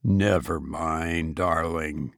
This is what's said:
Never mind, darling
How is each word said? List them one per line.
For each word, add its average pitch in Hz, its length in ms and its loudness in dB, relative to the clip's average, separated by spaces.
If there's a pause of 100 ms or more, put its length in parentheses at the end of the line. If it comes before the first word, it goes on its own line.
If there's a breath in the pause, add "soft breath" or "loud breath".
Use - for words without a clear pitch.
Never 98 540 4
mind, 80 760 -2
darling 80 800 -2